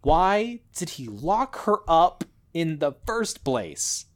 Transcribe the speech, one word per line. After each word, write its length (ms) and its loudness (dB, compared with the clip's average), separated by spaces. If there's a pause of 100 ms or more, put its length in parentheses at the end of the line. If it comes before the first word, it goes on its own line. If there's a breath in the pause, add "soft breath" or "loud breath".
why 600 2 (140)
did 160 -8
he 160 -12
lock 580 -4
her 120 4 (100)
up 360 4 (320)
in 240 -2
the 140 0 (120)
first 380 -4
place? 600 -4 (100)